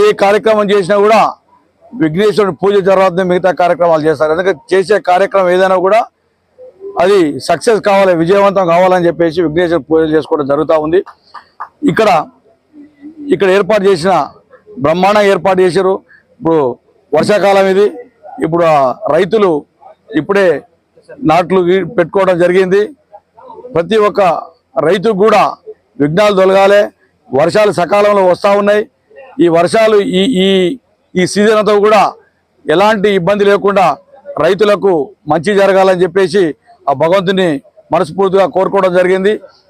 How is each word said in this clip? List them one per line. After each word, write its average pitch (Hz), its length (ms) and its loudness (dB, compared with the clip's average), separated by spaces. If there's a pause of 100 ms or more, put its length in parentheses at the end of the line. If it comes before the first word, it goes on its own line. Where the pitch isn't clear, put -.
ఏ 208 60 4 (160)
కార్యక్రమం 208 480 2
చేసినా 202 280 0
కూడా 208 220 2 (720)
విఘ్నేశ్వరుని 185 640 -2
పూజ 202 180 -2 (120)
తర్వాత 190 440 2
మిగతా 180 220 0
కార్యక్రమాలు 170 540 0
చేస్తారు. 156 280 0
ఎందుకంటే 180 260 -2 (120)
చేసే 190 240 0 (140)
కార్యక్రమం 190 440 0
ఏదైనా 190 220 2
కూడా 190 240 2 (1000)
అది 190 180 2 (300)
సక్సెస్ 180 400 0
కావాలి, 196 240 2 (100)
విజయవంతం 196 440 2
కావాలని 180 420 2
చెప్పేసి 165 340 -2
విఘ్నేశ్వరుని 165 480 -2
పూజలు 160 260 0
చేసుకోవడం 151 360 -2
జరుగుతూ 156 220 -2 (100)
ఉంది. 165 160 0 (880)
ఇక్కడ, 214 180 0 (1300)
ఇక్కడ 190 160 -2
ఏర్పాటు 196 340 0
చేసిన, 190 280 0 (680)
బ్రహ్మాండంగా 190 560 0
ఏర్పాటు 185 260 0
చేశారు. 185 340 0 (460)
ఇప్పుడు 160 180 0 (540)
వర్షాకాలం 196 600 2
ఇది, 202 140 2 (580)
ఇప్పుడు 170 200 -2
ఆ 156 120 2 (380)
రైతులు 185 360 0 (680)
ఇప్పుడే 196 280 0 (840)
నాట్లు 175 300 0
గీ-, 180 260 0 (100)
పెట్టుకోవడం 185 480 0
జరిగింది. 185 380 2 (920)
ప్రతి 175 220 -2 (100)
ఒక్క 196 140 -2 (680)
రైతుకు 196 380 0
కూడా 208 180 2 (580)
విఘ్నాలు 196 360 0
తొలగాలి, 196 440 2 (480)
వర్షాలు 170 440 0
సకాలంలో 202 580 0
వస్తూ 202 200 0 (100)
ఉన్నాయి. 208 220 0 (580)
ఈ 170 80 4
వర్షాలు 208 480 2 (220)
ఈ, 190 40 2 (220)
ఈ, 196 40 0 (680)
ఈ 180 120 0
సీజన్ 214 340 0
అంతా 208 180 0
కూడా 202 240 2 (640)
ఎలాంటి 202 440 0 (100)
ఇబ్బంది 202 260 0
లేకుండా 196 420 0 (580)
రైతులకు 196 480 0 (360)
మంచి 165 220 -2 (100)
జరగాలని 190 440 2
చెప్పేసి 185 380 0 (440)
ఆ 143 60 -2
భగవంతుని 185 560 0 (440)
మనస్ఫూర్తిగా 180 540 0
కోరుకోవడం 185 520 -2
జరిగింది. 190 340 0 (380)